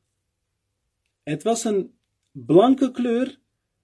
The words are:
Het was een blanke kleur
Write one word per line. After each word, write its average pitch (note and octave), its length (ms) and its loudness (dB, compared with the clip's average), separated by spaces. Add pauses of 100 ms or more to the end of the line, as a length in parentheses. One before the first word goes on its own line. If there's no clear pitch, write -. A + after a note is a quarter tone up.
(1200)
Het D3+ 200 -8
was A3+ 220 -2
een G#3 340 -4 (340)
blanke G#3+ 580 2
kleur B3 500 -4 (420)